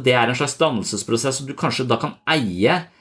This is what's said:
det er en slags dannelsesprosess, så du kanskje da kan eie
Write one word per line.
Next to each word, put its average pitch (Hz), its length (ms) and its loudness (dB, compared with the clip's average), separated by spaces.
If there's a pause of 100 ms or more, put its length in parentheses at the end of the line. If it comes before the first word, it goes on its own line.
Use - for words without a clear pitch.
det 127 100 4
er 120 160 4
en 127 80 -2
slags 143 220 -4
dannelsesprosess, 117 800 -2
så 135 60 -10
du 135 120 -10
kanskje 127 320 -2
da 113 100 2
kan - 140 -6 (160)
eie 120 480 2 (220)